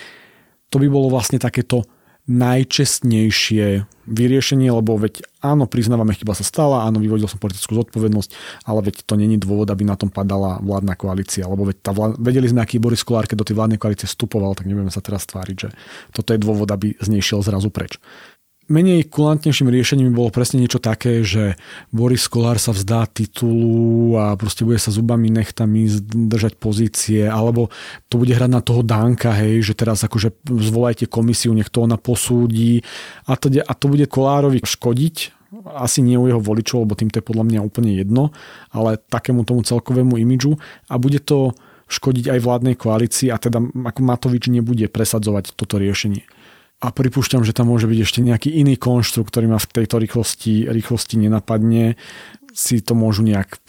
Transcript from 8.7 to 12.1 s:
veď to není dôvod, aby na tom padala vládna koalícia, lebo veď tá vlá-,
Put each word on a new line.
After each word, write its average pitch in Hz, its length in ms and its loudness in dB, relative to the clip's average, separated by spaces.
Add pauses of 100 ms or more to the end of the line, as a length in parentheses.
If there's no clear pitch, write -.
veď - 240 -6
to 107 80 0
není 104 240 2
dôvod, 104 320 0
aby 98 80 -4
na 101 160 0
tom 101 160 -4
padala 98 480 -2
vládna 98 340 -2
koalícia, 95 540 -6
lebo 98 160 -2
veď 98 160 -4
tá 101 100 -4
vlá-, 107 300 0